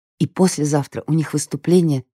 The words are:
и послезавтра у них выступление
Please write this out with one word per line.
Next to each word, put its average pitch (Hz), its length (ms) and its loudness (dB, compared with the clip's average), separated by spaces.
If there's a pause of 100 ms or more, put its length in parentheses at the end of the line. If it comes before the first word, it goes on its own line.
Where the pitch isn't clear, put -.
(200)
и 143 80 0
послезавтра 147 800 -2
у 151 60 0
них 160 200 -2
выступление 151 720 0 (140)